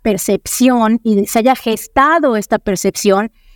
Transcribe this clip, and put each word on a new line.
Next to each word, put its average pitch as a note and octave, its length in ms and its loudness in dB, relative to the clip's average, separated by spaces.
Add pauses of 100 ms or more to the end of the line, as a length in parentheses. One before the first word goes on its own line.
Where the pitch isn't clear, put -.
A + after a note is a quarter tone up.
percepción A3+ 1000 0
y G#3 240 0
se - 120 -2
haya B3 180 2
gestado C4+ 800 0
esta G#3 220 -2
percepción G3 720 -2 (240)